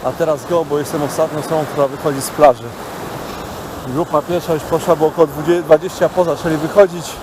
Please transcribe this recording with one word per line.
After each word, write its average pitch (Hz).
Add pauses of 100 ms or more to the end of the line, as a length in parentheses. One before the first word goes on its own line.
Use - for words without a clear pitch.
A 131
teraz 156
go, 170
bo 147
jestem 147
ostatnią 151
osobą, 156
która 143
wychodzi 139
z -
plaży. 120 (1200)
Grupa 151
pierwsza 170
już 151
poszła, 165
bo 156
około 156
dwudzie-, 156
dwadzieścia 156
po 180
zaczęli 160
wychodzić. 170 (140)